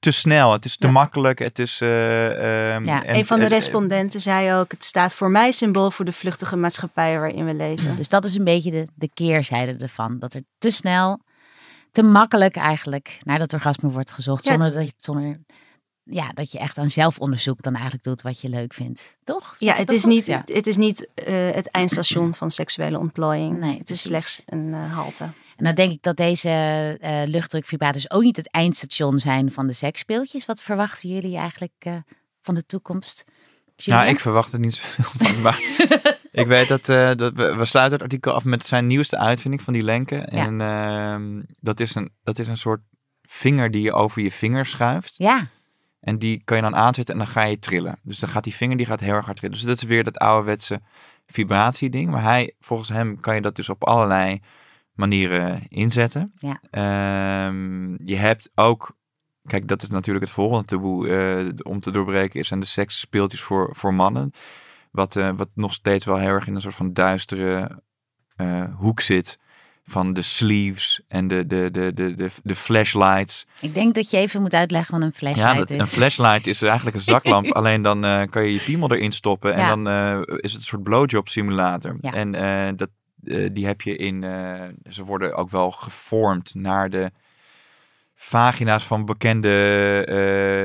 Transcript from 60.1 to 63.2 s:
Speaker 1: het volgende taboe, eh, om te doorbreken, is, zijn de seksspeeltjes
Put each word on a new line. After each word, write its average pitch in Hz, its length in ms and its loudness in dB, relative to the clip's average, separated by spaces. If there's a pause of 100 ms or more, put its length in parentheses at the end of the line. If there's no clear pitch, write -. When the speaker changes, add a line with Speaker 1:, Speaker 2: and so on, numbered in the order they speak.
Speaker 1:
het - 100 -12
volgende 107 300 0
taboe, 92 440 -2
eh, 92 600 -2
om 98 100 -4
te 92 100 -8
doorbreken, 98 500 0
is, - 80 -6
zijn 95 120 -4
de 95 60 -6
seksspeeltjes 101 720 -2